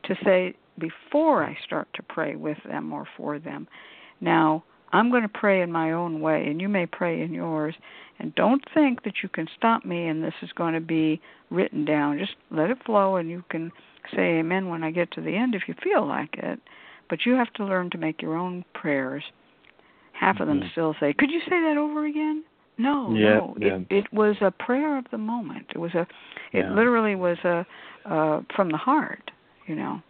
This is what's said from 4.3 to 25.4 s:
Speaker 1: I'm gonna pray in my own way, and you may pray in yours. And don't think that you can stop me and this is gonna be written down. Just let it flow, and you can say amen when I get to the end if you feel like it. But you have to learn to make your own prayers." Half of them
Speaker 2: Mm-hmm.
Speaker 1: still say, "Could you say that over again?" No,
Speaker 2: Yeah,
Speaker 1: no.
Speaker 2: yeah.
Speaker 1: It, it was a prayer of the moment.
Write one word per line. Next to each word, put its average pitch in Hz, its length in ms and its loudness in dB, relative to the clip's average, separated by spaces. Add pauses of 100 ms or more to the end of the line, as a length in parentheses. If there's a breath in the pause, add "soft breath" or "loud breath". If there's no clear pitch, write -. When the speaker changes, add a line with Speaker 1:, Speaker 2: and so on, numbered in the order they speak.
Speaker 1:
I'm 214 160 6
gonna 240 200 2
pray 196 320 4
in 175 100 0
my 160 200 0
own 165 300 -2
way, 156 280 0
and 156 120 -2
you 190 80 -2
may 190 160 2
pray 165 360 -2
in 165 120 -4
yours. 160 420 -4 (440 loud breath)
And 156 160 -8
don't 226 280 4 (100)
think 277 300 4
that - 200 -6
you 190 60 -8
can 160 180 -6 (100)
stop 226 260 2
me 175 240 -4
and 160 160 -2
this 160 180 -6
is 175 120 -12
gonna 165 280 -2
be 160 380 0 (300 soft breath)
written 170 360 -2
down. 147 340 0
Just - 160 -6 (160)
let 165 180 0
it 254 140 -4
flow, 196 340 2
and 165 120 -2
you 175 200 -8
can 165 220 -6 (420 soft breath)
say 180 260 2
amen 180 300 0
when 165 140 -6
I 160 80 -4
get 170 200 -2
to 160 100 -10
the 160 140 -4
end 240 200 0
if 180 120 -6
you - 80 -8
feel 370 300 0
like - 320 -4
it. - 220 -8 (500 loud breath)
But - 160 -4
you 247 100 4
have 240 180 0
to 214 120 -6
learn 185 260 0
to 190 60 -6
make 160 240 -4
your 160 140 -2
own 180 280 -4 (100)
prayers." 139 500 -2 (880 soft breath)
Half 196 260 2
of 156 80 0
them 147 120 2
Speaker 2:
Mm-hmm. 143 100 -4
Speaker 1:
still 160 300 -2
say, 147 140 2
"Could 285 180 2
you 330 100 -2
say 359 200 0
that 311 160 2
over 302 280 -2
again?" 311 380 -2 (340)
No, 262 360 0
Speaker 2:
Yeah, 107 220 6
Speaker 1:
no. - 220 0
Speaker 2:
yeah. 104 180 2 (140)
Speaker 1:
It, 202 160 2
it - 80 -14
was 208 280 4
a 196 100 4
prayer 285 460 -2
of 254 120 -6
the 233 80 -8
moment. 220 560 -6